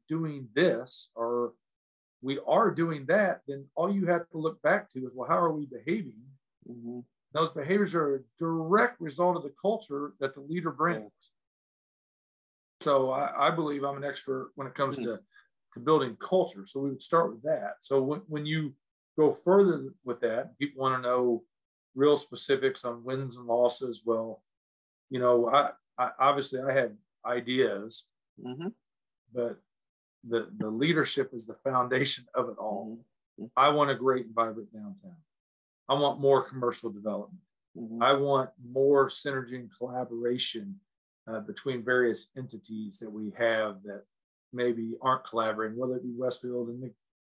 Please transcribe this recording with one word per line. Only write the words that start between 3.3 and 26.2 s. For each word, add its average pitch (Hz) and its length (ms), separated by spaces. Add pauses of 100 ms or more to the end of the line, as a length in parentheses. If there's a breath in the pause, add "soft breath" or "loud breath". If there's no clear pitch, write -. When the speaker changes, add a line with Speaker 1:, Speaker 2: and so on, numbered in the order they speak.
Speaker 1:
then 139 180 (100)
all 175 160
you 196 160
have 170 220
to 165 80
look 160 240
back 190 300
to 131 160
is, - 80
"Well, 127 120
how 170 100
are 170 140
we 151 140
behaving?" 127 580 (460)
Speaker 2:
Mm-hmm. 120 300 (340)
Speaker 1:
Those 160 160
behaviors 175 460
are 147 200
a 135 40 (180)
direct 165 640
result 175 360
of - 60
the 143 160
culture 147 600
that 135 160
the 143 60
leader 160 300
brings. 135 340 (140)
Speaker 2:
Yeah. - 100 (1500)
Speaker 1:
So 135 300
I, 139 360
I 160 40
believe 147 320
I'm 139 140
an 139 60
expert 135 520
when 139 120
it - 80
comes 135 220
Speaker 2:
Hmm. 120 80
Speaker 1:
to, 113 140 (540 soft breath)
to 123 60
building 131 400
culture. 160 480
So 139 140
we 139 80
would 131 120
start - 300
with 113 120
that. 139 380
So 139 200
when, 143 260
when 151 180
you 151 280 (440)
go 151 140
further 170 600 (100)
with 123 180
that, 117 380
people 135 240
wanna 131 180
know 123 420 (520)
real 147 220
specifics 135 680
on 120 180
wins 131 340
and 123 100
losses. 120 580
Well, 113 380 (680)
you 127 100
know, 123 300
I, 143 220 (260)
I, 127 220
obviously 135 420